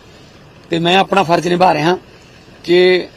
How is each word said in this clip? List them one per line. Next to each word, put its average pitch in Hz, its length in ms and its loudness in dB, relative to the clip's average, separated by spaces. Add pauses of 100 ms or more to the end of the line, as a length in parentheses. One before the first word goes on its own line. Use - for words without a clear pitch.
(680)
ਤੇ 170 100 -4
ਮੈਂ 170 180 0
ਆਪਣਾ 190 260 0
ਫਰਜ਼ 165 240 -2
ਨਿਭਾ 175 260 0
ਰਿਹਾ 160 240 -2 (680)
ਕਿ 180 540 2